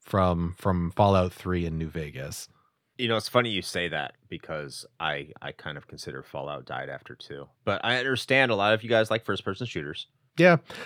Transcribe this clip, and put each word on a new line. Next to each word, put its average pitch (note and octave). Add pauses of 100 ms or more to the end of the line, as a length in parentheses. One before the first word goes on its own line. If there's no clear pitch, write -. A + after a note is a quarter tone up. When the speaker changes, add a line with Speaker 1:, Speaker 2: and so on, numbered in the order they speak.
Speaker 1:
from, F2
from F2
Fallout F#2+
three F2+
in D#2+
New D#2+
Vegas. D2 (480)
Speaker 2:
You A#2+
know, A2+
it's G#2+
funny B2
you F#2+
say F2
that D2+ (140)
because D2+ (120)
I, D2 (140)
I C#2+
kind -
of C#2+
consider C2+
Fallout C#2+
died C2
after -
two. C#2 (180)
But G2+
I B2
understand C3
a G#2+
lot G2+
of A2
you A2+
guys A2
like A2
first-person G2+
shooters. D2 (300)
Speaker 1:
Yeah. E3+ (300)